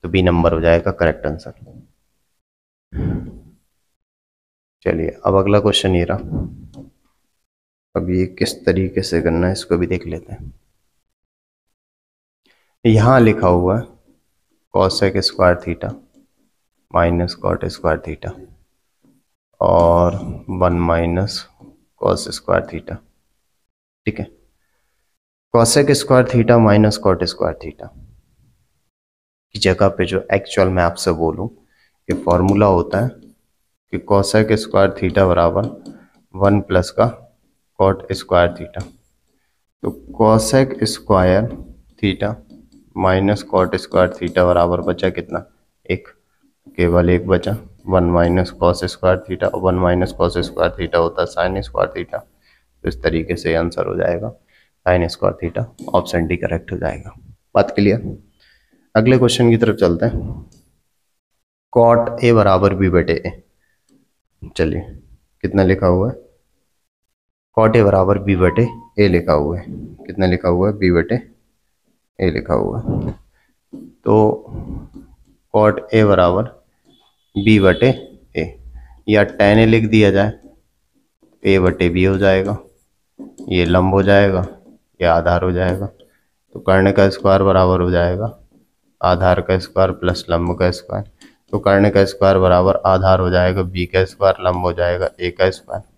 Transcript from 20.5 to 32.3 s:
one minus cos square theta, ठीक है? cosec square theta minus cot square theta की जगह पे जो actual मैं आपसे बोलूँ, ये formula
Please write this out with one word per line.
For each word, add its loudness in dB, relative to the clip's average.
one 0
minus -2
cos -2
square -4
theta, -14
ठीक -6
है? -12
cosec 4
square 2
theta 4
minus 4
cot 0
square -6
theta -18
की -12
जगह 2
पे -2
जो -4
actual 0
मैं 0
आपसे -2
बोलूँ, -4
ये -6
formula 2